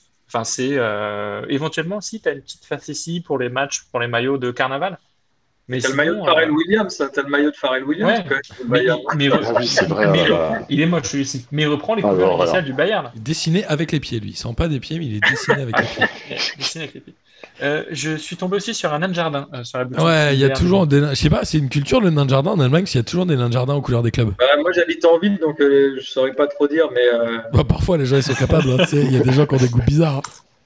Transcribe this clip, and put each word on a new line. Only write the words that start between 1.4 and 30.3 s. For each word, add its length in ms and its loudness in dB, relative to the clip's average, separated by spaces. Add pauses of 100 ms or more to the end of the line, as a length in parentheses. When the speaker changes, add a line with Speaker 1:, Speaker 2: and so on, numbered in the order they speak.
Speaker 1:
éventuellement, 520 -4
si 200 -12
t'as 140 -2
une 80 -12
petite 220 -20
facétie 560 -8
pour 180 -4
les 100 -4
matchs, 420 -4
pour 100 -4
les 80 -2
maillots 300 0
de 120 -4
carnaval. 480 -4 (680)
Mais 120 -4
Speaker 2:
T'as 80 0
le 60 -2
Speaker 1:
sinon, 100 2
Speaker 2:
maillot 160 0
de 60 -6
Pharrell 220 4
Speaker 1:
euh, 40 0
Speaker 2:
Williams, 480 0
hein, 120 -2
t'as 100 -2
le 60 -10
maillot 220 2
de 60 -6
Pharrell 280 -2
Williams, 280 0
Speaker 1:
ouais. 160 -2
Speaker 2:
quand 60 -2
même, 60 -2 (200)
le 80 -12
Speaker 1:
Mais 100 2
Speaker 2:
Bayern. 220 2 (100)
Speaker 1:
il, 80 -2
mais 60 2
il 80 4
re-, 120 2
Speaker 3:
Ah 140 -2
oui, 80 0
c'est 220 0
vrai, 240 0
Speaker 1:
mais 60 4
il 80 2
Speaker 3:
oh 20 4
là 100 2
Speaker 1:
reprend, 220 0
Speaker 3:
là. 80 -14
Speaker 1:
il 120 0
est 60 2
moche, 220 0
celui-ci. 420 -6
Mais 120 -2
il 60 2
reprend 280 -2
les 80 -2
Speaker 3:
Ah, 60 2
Speaker 1:
couleurs 260 4
Speaker 3:
voilà. 80 2
Speaker 1:
initiales 200 0
du 80 -6
Bayern. 420 -2
Speaker 4:
Il 40 -16
est 40 -14
dessiné 420 -2
avec 260 -4
les 80 -2
pieds, 220 -6
lui. 100 -10
Il 60 -14
sent 200 -8
pas 120 0
des 100 -4
pieds, 220 -10
mais 60 -6
il 100 -6
est 120 0
dessiné 340 0
avec 140 -4
les 80 0
pieds. 200 -4 (120)
Speaker 1:
<laughs> 140 -18
Il 40 -10
est 240 -6
dessiné 260 -8
avec 100 -14
les 60 -20
pieds. 140 -20 (480)
Euh, 280 -2
je 260 -4
suis 200 -12
tombé 200 -4
aussi 180 -6
sur 180 -2
un 80 -2
nain 80 -2
de 60 -4
jardin, 400 -4
euh, 100 -10
sur 140 -8
la 60 -2
boutique 200 -2
Speaker 4:
Ouais, 300 2
il 60 2
y 40 4
a 40 4
Speaker 1:
hier. 100 2
Speaker 4:
toujours 280 4
des 140 4
nains, 100 2
je 100 -2
sais 100 2
pas, 140 2
c'est 140 -2
une 100 0
culture, 320 0
le 100 4
nain 160 2
de 40 0
jardin 220 2
en 80 2
Allemagne, 260 2
s'il 120 -2
y 20 4
a 40 -2
toujours 220 -2
des 100 2
nains 120 0
de 40 0
jardin 220 0
en 60 0
couleur 220 0
des 80 0
clubs. 280 0
Speaker 2:
Bah, 60 4 (160)
moi, 120 0
j'habite 320 2
en 140 8
ville, 200 2
donc, 220 0
euh, 380 6
je 80 -10
saurais 260 0
pas 140 2
trop 220 0
dire, 240 2
mais, 200 4
euh, 260 0 (140)
Speaker 4:
Bah, 160 4
parfois, 300 0
les 80 0
gens, 100 2
ils 60 4
sont 120 -2
capables, 360 2
hein, 100 2
tu 60 4
sais, 180 2
il 80 2
y 40 4
a 40 4
des 120 4
gens 140 4
qui 80 0
ont 40 2
des 100 4
goûts 180 2
bizarres, 320 2
hein. 40 -6 (440)